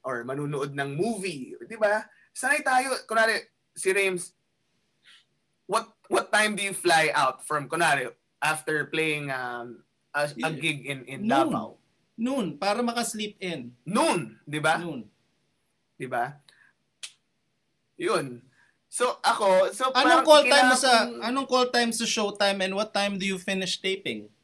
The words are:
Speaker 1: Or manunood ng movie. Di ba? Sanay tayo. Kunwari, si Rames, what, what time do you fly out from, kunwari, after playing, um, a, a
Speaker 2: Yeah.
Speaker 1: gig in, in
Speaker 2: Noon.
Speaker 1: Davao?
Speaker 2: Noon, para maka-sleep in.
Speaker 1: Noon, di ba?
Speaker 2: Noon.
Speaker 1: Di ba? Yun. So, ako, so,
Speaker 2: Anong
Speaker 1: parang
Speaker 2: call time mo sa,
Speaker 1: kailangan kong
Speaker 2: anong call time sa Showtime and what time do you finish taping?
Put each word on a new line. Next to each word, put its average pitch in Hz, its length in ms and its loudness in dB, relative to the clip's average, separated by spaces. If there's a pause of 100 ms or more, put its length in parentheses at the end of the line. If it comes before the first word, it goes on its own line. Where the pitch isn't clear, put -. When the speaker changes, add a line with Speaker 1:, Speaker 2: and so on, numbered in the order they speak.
Speaker 1:
Or 123 240 -6
manunood 143 500 -6
ng 139 220 -6
movie. 185 640 -6
Di 214 160 -16
ba? 214 320 0 (240)
Sanay 285 280 -2
tayo. 262 280 0 (160)
Kunwari, 220 320 2 (340)
si - 220 -4
Rames, 190 400 -2 (1400)
what, 214 180 -2 (220)
what - 240 -2
time 214 240 2
do 202 80 -6
you 196 80 -4
fly 160 400 2
out 135 320 0
from, 143 240 -4
kunwari, 147 400 0 (320)
after 151 480 -2
playing, 151 400 -2
um, 123 560 -8 (260)
a, 147 160 -2
a 147 80 -8
Speaker 2:
Yeah. 147 160 -4
Speaker 1:
gig 151 340 -2
in, 135 200 -8
in 135 180 -12
Speaker 2:
Noon. 214 60 -2
Speaker 1:
Davao? 277 400 2 (480)
Speaker 2:
Noon, 247 300 0 (100)
para 208 240 0
maka-sleep 233 580 -4
in. 156 460 -8
Speaker 1:
Noon, 208 580 -2
di 151 160 -8
ba? 156 220 2
Speaker 2:
Noon. 147 240 -10 (920)
Speaker 1:
Di - 120 -12
ba? 127 340 -6 (1500)
Yun. 139 480 -4 (440)
So, - 360 -4
ako, 190 480 4
so, 262 200 -2
Speaker 2:
Anong 262 40 -8
Speaker 1:
parang 262 280 6
Speaker 2:
call 302 220 10
time 269 220 6
mo 262 80 6
sa, 254 180 2
Speaker 1:
kailangan 226 160 6
kong 233 160 -10
Speaker 2:
anong 254 220 -2
call 247 240 4
time 240 200 0
sa 226 140 -4
Showtime 202 540 0
and 190 160 -2
what 214 160 -4
time 202 260 -2
do 185 80 -6
you 196 140 -2
finish 190 400 -4
taping? 160 480 -6 (180)